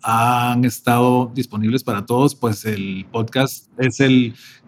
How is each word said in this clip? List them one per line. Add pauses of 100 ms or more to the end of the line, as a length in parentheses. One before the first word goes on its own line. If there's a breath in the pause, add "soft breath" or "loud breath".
han
estado
disponibles
para
todos,
pues
el
podcast (100)
es
el (340 loud breath)